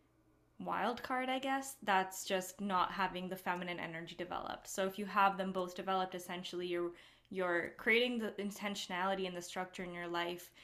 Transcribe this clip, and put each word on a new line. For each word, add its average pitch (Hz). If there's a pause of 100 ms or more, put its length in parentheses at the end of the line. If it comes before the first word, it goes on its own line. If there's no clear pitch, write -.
(600)
wild 185
card, 254
I 262
guess, 269
that's 190
just 185
not 190
having 185
the 185
feminine 180
energy 165
developed. -
So 190
if 190
you 208
have 196
them 190
both 180
developed, 185
essentially 180
you're, 175 (400)
you're 175
creating 240
the 214 (100)
intentionality 196
and 180
the 175
structure 185
in 175
your 175
life 175 (140)